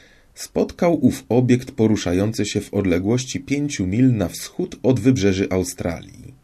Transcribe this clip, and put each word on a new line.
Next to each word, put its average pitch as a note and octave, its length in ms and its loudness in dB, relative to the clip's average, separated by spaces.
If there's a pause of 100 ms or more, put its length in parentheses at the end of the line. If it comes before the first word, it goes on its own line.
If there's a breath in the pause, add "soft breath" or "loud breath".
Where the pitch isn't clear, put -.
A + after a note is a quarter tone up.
(340 loud breath)
spotkał - 720 -2
ów - 220 0
obiekt B2 420 2
poruszający G#2 760 0
się G#2 140 -2
w - 140 -8
odległości G2+ 680 0
pięciu C#3+ 460 -4
mil A#2 300 2
na F#2+ 120 0
wschód - 540 -10
od B2+ 180 2
wybrzeży G2 500 2
Australii. - 920 -6